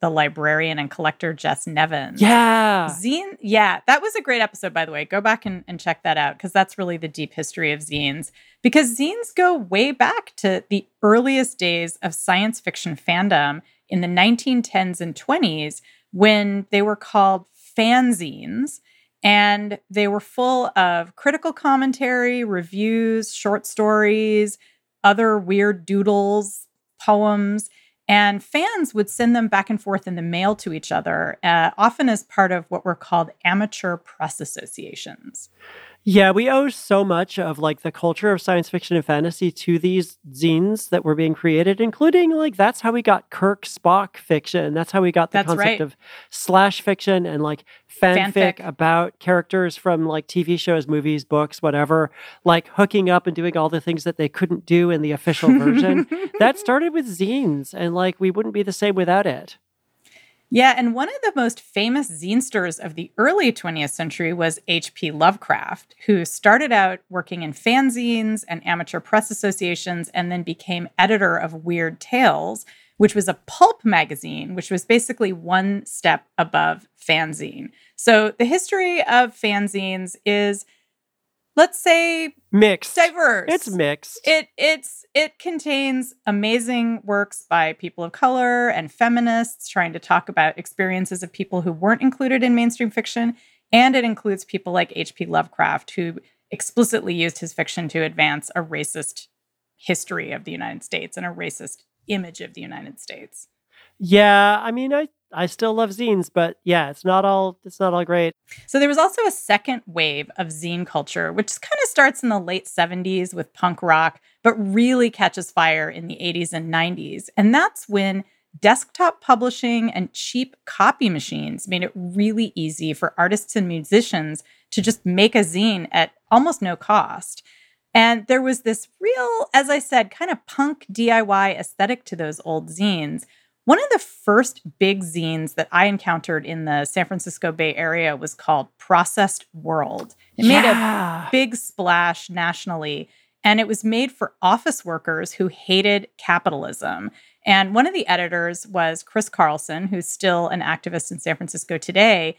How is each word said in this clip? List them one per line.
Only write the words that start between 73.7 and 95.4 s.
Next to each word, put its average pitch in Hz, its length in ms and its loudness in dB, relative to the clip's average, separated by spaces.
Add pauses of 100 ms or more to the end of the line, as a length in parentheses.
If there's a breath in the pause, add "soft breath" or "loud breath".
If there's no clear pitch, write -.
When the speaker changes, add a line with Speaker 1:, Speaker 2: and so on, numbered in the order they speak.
Speaker 1:
magazine, 160 720 -2
which 180 160 -10
was 180 140 -4
basically 233 480 0
one 185 520 -2
step - 400 0 (120)
above 160 500 -2 (100)
fanzine. 156 720 -4 (260 soft breath)
So 214 340 4
the - 140 0
history 359 560 0
of 240 340 2
fanzines 196 800 -4 (100)
is, 202 400 0 (920)
let's 359 200 4
say, 330 580 0 (180)
Speaker 2:
Mixed. 202 420 4
Speaker 1:
diverse. 311 580 2
Speaker 2:
It's - 160 -4
mixed. 151 540 -4
Speaker 1:
It, 311 240 0 (100)
it's, 302 460 -2 (100)
it 302 260 -2
contains 277 720 -4 (140)
amazing 233 760 -2
works 202 460 -4
by 160 240 2
people 170 300 -12
of 170 80 -8
color 247 580 -2
and 160 220 -4
feminists 233 760 -2
trying 170 260 -4
to 170 60 -12
talk - 300 0
about 156 300 0
experiences 185 640 -4
of 175 100 -14
people 185 280 -4
who 170 100 -2
weren't 196 320 0
included 262 400 0
in 247 100 4
mainstream 233 380 0
fiction. 233 440 -4 (360 soft breath)
And 254 240 6
it 254 80 2
includes 208 420 -4
people 185 280 -8
like 180 220 0
H 165 200 -8
P 180 100 -6
Lovecraft, 160 640 -2